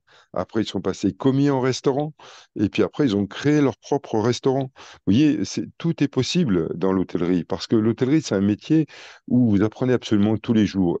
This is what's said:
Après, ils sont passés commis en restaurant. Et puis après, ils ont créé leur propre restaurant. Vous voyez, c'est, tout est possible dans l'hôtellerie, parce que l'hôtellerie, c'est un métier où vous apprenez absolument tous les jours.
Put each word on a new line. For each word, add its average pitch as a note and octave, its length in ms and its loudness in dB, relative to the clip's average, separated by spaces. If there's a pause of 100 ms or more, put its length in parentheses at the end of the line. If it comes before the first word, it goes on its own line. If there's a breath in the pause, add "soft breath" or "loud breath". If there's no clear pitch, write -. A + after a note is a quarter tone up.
(340 soft breath)
Après, G#2+ 280 -4
ils G2+ 60 -4
sont F#2+ 140 -8
passés F#2 320 -4
commis C#3 360 0
en C3+ 120 -2
restaurant. C3+ 520 -2 (460 loud breath)
Et G#2 100 0
puis G#2 140 0
après, - 220 0
ils G#2 100 0
ont G2+ 100 0
créé D3 360 0
leur C3 160 0
propre - 420 -4
restaurant. C3 560 0
Vous - 380 -4
voyez, C#3 320 2
c'est, - 200 -6 (140)
tout E3 240 -2
est C#3 60 2
possible A2 680 0
dans F#2+ 140 0
l'hôtellerie, F2+ 540 0
parce - 200 -6
que A#2+ 120 2
l'hôtellerie, A#2+ 440 0
c'est - 140 -4
un F#2+ 60 0
métier C#3 440 0 (420 loud breath)
où B2 220 2
vous G2+ 140 4
apprenez B2+ 300 0
absolument G#2+ 440 2
tous A#2 160 -2
les G#2+ 140 4
jours. F2+ 320 0